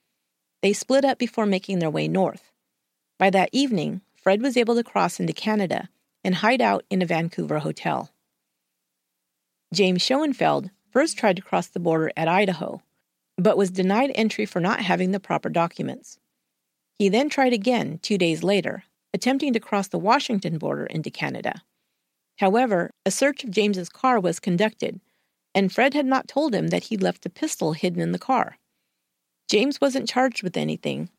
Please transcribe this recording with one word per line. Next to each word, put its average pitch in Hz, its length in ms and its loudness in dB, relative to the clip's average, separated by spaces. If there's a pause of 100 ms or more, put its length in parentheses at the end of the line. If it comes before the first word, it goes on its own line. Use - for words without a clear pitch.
(600)
They 202 140 2
split 269 320 2
up 269 100 2
before 226 300 -2
making 190 320 0
their 160 100 0
way 156 180 -2
north. 170 440 -2 (680)
By 190 120 4
that 185 220 4
evening, 190 500 -2 (100)
Fred 202 300 2
was 262 140 0
able 233 180 2
to 233 80 2
cross 185 380 -2
into 170 120 -2
Canada 208 560 -2 (360)
and 185 100 0
hide 233 260 2
out 202 300 2
in 190 100 0
a 180 60 0
Vancouver 165 540 -2
hotel. 151 500 -6 (1600)
James 185 300 2
Schoenfeld 185 680 0 (200)
first 320 260 0
tried 196 200 0
to 196 60 -10
cross - 260 -4
the - 120 -8
border 160 360 0
at 160 120 0
Idaho, 180 540 0 (560)
but 185 180 4
was 190 140 2
denied 196 460 0
entry 214 280 0
for 190 160 -4
not 180 200 0
having 185 320 0
the 196 80 -2
proper - 280 -4
documents. - 680 -4 (800)
He 202 100 4
then 240 200 2
tried 262 240 2
again 214 500 0
two 208 160 0
days 165 240 0
later, 190 420 0 (280)
attempting 269 400 0
to 226 80 0
cross 202 280 -2
the - 100 -4
Washington 190 600 0
border 147 280 -4
into - 240 -6
Canada. - 520 -8 (760)
However, 202 520 2 (160)
a 196 40 0
search 269 340 0
of 240 60 -10
James's 196 380 0
car 262 320 0
was 175 200 -2
conducted, 190 600 -2 (540)
and 190 180 2
Fred 269 220 2
had 285 120 0
not 262 220 0
told 285 260 0
him 165 140 0
that 175 160 -2
he'd 202 180 -4
left 180 240 -2
a 180 40 -8
pistol 180 420 -4
hidden 170 280 -4
in 170 120 -2
the 180 60 -4
car. - 400 -2 (880)
James 254 320 2
wasn't 269 280 0
charged 254 340 0
with 185 140 -4
anything, 151 640 -6